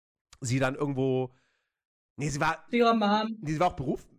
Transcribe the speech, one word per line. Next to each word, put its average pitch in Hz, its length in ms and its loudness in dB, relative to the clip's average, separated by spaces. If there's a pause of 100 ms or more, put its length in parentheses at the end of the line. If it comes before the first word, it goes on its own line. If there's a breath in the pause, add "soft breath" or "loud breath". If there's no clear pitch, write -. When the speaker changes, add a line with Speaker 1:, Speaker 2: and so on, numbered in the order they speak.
(420)
Speaker 1:
sie 131 180 0
dann 131 160 0
irgendwo, 131 580 -2 (840)
nee, 143 120 -4
sie 143 100 -4
war 160 300 -2
Speaker 2:
Zu 240 80 0
ihrer 233 160 4
Mom. 214 480 0
Speaker 1:
nee, 147 120 -4
sie 151 60 0
war 180 80 4
auch 175 80 -4
beruf-, 143 320 -6 (120)